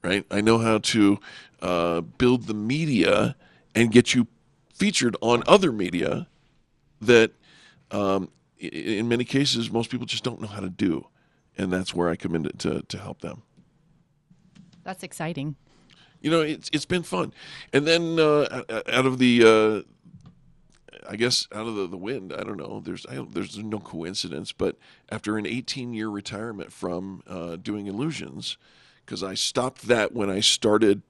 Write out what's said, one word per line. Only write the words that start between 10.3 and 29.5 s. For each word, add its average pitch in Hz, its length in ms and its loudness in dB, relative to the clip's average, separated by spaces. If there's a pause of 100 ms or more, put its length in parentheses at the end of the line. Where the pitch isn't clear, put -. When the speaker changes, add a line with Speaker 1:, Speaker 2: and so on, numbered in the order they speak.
Speaker 1:
know 110 60 -12
how 101 140 -12
to 92 100 -6
do. 87 380 -2 (480)
And 92 160 -2
that's 90 220 -4
where 87 140 0
I 82 60 0
come 85 220 -6
in 80 80 -2
to, - 60 -4
to, - 320 -6
to - 160 -12
help - 220 -14
them. 76 220 -14 (1400)
Speaker 2:
That's 185 180 -12
exciting. 156 540 -8 (640)
Speaker 1:
You 151 100 -2
know, 165 100 4
it's, 151 320 -4
it's 147 140 -2
been 175 160 -2
fun. 180 300 -6 (400)
And 147 140 4
then, 165 340 2
uh, - 20 8 (280)
o-, 127 180 -8
o-, 110 140 -4 (100)
out 127 120 2
of 131 140 2
the, 120 260 8
uh, 110 380 8 (1300)
I 104 60 -10
guess 120 360 0
out 107 140 -8
of 113 80 -8
the, 98 120 -2
the 90 100 -10
wind, 95 360 -8
I - 120 -8
don't 104 140 -10
know. 104 260 -10
There's, 92 220 -10
I 127 100 -14
don't, 135 160 -12
there's 98 260 -8
no 107 200 -8
coincidence, 82 760 -10
but 90 240 -4 (340)
after 107 280 -4
an 101 80 -6
eighteen-year 117 640 -8
retirement 104 640 -10
from, 92 540 -8
uh, 85 300 -12
doing 104 300 -8
illusions, 107 720 -8 (480)
'cause 117 180 -10
I 95 100 -10
stopped - 540 -4